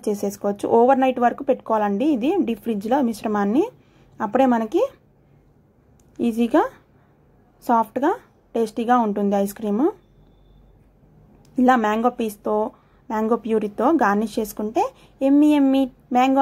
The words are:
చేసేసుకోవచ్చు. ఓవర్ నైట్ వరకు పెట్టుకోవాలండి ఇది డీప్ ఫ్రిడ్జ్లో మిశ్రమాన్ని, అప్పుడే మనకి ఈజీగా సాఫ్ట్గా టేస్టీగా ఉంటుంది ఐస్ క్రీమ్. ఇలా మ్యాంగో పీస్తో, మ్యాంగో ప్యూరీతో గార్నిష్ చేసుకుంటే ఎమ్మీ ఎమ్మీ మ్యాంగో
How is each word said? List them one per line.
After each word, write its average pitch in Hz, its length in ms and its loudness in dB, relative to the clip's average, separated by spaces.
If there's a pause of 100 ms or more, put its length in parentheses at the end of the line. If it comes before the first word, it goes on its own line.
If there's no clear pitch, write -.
చేసేసుకోవచ్చు. 202 580 -4 (140)
ఓవర్ 254 240 4
నైట్ 262 220 0
వరకు 240 240 -2
పెట్టుకోవాలండి 214 560 -2 (120)
ఇది 240 120 -2 (180)
డీప్ 220 180 -6
ఫ్రిడ్జ్లో 226 340 -2 (100)
మిశ్రమాన్ని, 214 560 -2 (600)
అప్పుడే 262 300 2
మనకి 226 280 -2 (1500)
ఈజీగా 233 340 2 (1040)
సాఫ్ట్గా 254 440 0 (420)
టేస్టీగా 233 420 0 (100)
ఉంటుంది 202 360 -2
ఐస్ 202 160 -6
క్రీమ్. 208 260 -2 (1800)
ఇలా 254 120 4 (140)
మ్యాంగో 226 220 0 (100)
పీస్తో, 220 340 -6 (580)
మ్యాంగో 220 240 -2 (120)
ప్యూరీతో 214 400 -2 (160)
గార్నిష్ 208 340 -2
చేసుకుంటే 226 460 -4 (440)
ఎమ్మీ 285 300 4
ఎమ్మీ 269 240 2 (340)
మ్యాంగో 269 260 4